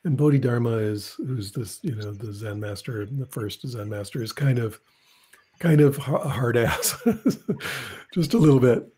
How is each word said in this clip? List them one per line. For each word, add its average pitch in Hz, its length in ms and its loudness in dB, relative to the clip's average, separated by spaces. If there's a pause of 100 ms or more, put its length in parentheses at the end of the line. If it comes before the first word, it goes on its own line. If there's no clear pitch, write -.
And 143 140 0
Bodhidharma 123 600 2
is, 107 360 -4
who's 127 380 -8
this, 113 320 -10
you 147 120 -4
know, 104 160 -8
the 104 220 -12
Zen 104 260 -8
master, 104 460 -8
the 135 220 -8
first 110 400 -8
Zen 107 220 -10
master, 104 340 -8
is 107 80 -8
kind 135 260 0
of, 113 220 -4 (800)
kind 156 220 6
of 139 160 6
ha-, 143 180 -4
a 151 140 -2
hard 120 280 0
ass, - 400 0 (600)
<laughs> - 560 -12
just 170 200 0
a 165 40 4
little 143 220 8
bit 120 280 4 (100)